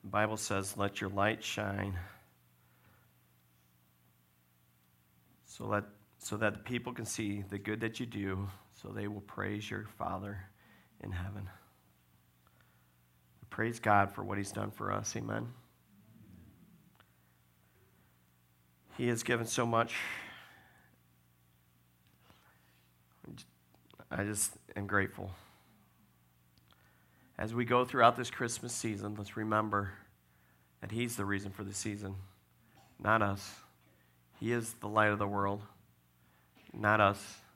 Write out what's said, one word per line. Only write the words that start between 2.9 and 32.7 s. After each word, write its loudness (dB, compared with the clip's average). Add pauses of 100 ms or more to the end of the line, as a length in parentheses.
so -10
that, 2 (340)
so -6
that 2
the -10
people -4
can -6
see -4
the -6
good -2
that -2
you -4
do, -4 (220)
so -16
they -6
will -6
praise -6
your -8
Father -6 (500)
in -8
heaven." -8 (1900)
We -20
praise -2
God 6
for -6
what -2
he's -2
done -4
for -4
us. -2
Amen. -4 (3500)
He 2
has 2
given 0
so 0
much. 2 (3250)
just, -18 (640)
I 0
just -2 (160)
am -4
grateful. 2 (2000)
As -4
we 2
go 6
throughout 8
this -6
Christmas -4
season, -4
let's -8
remember 2 (840)
that -10
he's -2
the 0
reason -2
for -8
the -8
season, -6 (840)